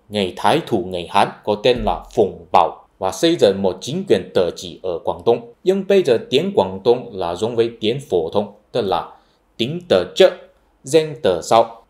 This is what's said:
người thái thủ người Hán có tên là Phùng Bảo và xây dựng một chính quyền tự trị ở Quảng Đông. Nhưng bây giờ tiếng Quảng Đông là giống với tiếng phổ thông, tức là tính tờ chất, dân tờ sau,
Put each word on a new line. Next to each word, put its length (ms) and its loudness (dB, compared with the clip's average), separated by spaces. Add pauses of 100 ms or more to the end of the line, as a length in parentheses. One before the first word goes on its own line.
người 280 -2
thái 300 2
thủ 180 -2
người 240 -8
Hán 180 2 (160)
có 200 0
tên 220 4
là 180 -4 (100)
Phùng 380 -2
Bảo 340 2 (140)
và 120 -2
xây 240 0
dựng 260 4
một 200 -2
chính 280 -8
quyền 240 2
tự 220 0
trị 280 -14
ở 200 -6
Quảng 220 -6
Đông. 280 0 (100)
Nhưng 240 0
bây 160 4
giờ 140 2 (120)
tiếng 260 0
Quảng 280 0
Đông 280 0
là 240 -6
giống 200 -4
với 240 0
tiếng 200 -2
phổ 300 -2
thông, 240 -4 (180)
tức 100 -2
là 300 -4 (460)
tính 320 -4
tờ 140 2 (120)
chất, 180 6 (500)
dân 400 0
tờ 180 0
sau, 480 2